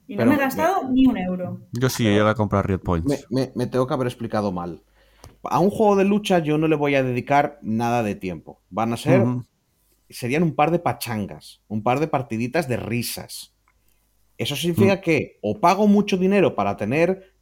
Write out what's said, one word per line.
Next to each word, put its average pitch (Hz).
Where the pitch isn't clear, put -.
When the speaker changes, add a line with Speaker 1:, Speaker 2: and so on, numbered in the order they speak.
Speaker 1:
y -
no 202
Speaker 2:
Pero 233
Speaker 1:
me 294
he -
Speaker 2:
me 277
Speaker 1:
gastado 311
ni 262
un 226
euro. 180
Speaker 3:
Yo 123
sí -
Speaker 2:
Pero 104
Speaker 3:
llegué 107
a 107
comprar 101
Riot 92
Points. 90
Speaker 2:
me, 131
me, 131
me 120
tengo 127
que 135
haber 127
explicado 107
mal. 87
A -
un 180
juego 202
de 190
lucha 202
yo 151
no 156
le 156
voy 143
a 135
dedicar 131
nada 120
de 101
tiempo. -
Van 113
a 113
ser, 170
Speaker 3:
Ujú. 123
Speaker 2:
serían 135
un 156
par 151
de 170
pachangas, 107
un 107
par 123
de 156
partiditas 127
de 117
risas. -
Eso -
significa 175
Speaker 3:
Mm. 190
Speaker 2:
que 151
o 104
pago 190
mucho 202
dinero 185
para 101
tener 165